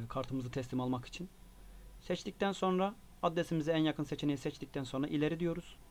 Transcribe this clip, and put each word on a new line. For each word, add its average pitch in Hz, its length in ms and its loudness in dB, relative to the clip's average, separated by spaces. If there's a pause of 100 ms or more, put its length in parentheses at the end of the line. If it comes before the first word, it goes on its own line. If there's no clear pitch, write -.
kartımızı 131 420 -2
teslim 127 300 -2
almak 127 260 0
için. - 220 -10 (720)
Seçtikten 196 520 0
sonra 185 420 4 (280)
adresimize 165 500 2
en 160 60 4
yakın 156 260 4
seçeneği 143 340 0
seçtikten 139 460 -6
sonra 135 220 -2
ileri 156 340 2
diyoruz. 170 360 -2 (140)